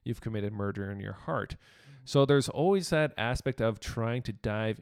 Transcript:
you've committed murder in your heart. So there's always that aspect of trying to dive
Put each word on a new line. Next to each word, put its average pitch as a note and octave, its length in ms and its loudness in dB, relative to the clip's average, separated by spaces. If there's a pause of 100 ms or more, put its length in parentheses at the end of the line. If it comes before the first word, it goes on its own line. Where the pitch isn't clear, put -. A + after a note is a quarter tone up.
you've A#2+ 200 -6
committed G#2 320 -2
murder G2+ 360 -2
in G2+ 80 -8
your G2+ 140 -6
heart. G#2 440 -6 (500)
So C#3 180 6
there's C#3 240 6
always F#3 400 2
that D3+ 300 2
aspect B2 420 -2
of A2+ 200 0
trying A#2 420 -2
to A2+ 100 -6
dive A2 500 -2